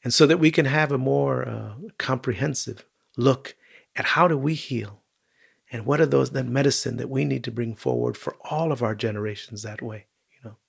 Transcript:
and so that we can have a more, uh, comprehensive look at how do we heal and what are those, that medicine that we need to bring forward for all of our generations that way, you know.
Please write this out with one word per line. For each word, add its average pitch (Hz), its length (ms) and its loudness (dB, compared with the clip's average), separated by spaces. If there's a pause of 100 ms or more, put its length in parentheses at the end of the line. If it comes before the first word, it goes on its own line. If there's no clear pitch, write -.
and 120 100 0
so 151 140 8
that 160 100 6
we 160 140 6
can 156 160 2
have 147 240 2
a 139 80 0
more, 135 500 0
uh, 110 240 -8 (240)
comprehensive 123 880 -4 (320)
look 127 380 2 (400)
at - 100 -2
how 165 220 4
do 160 100 2
we 143 160 0
heal 110 480 -6 (720)
and 113 160 -6
what 147 120 2
are 156 60 6
those, 135 240 2
that 131 160 -2
medicine 131 520 0
that 120 120 -6
we 135 160 0
need 131 200 -2
to 120 60 -6
bring 113 220 -4
forward - 420 -2
for - 200 -8 (120)
all 160 240 -2
of 123 120 -2
our 110 100 0
generations 104 720 -6
that 107 180 -12
way, 110 240 -12 (260)
you - 160 -20
know. 107 100 -18 (120)